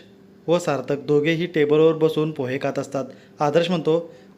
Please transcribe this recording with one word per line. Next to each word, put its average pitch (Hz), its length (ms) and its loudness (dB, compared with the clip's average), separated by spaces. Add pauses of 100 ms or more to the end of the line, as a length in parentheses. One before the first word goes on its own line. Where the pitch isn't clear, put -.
(480)
व 170 100 2
सार्थक 139 480 -4
दोघेही 151 400 0
टेबलवर 151 460 4
बसून 156 380 0
पोहे 135 280 -6
खात 139 200 -4
असतात. 135 260 -6 (360)
आदर्श 156 300 2
म्हणतो, 165 400 -2 (280)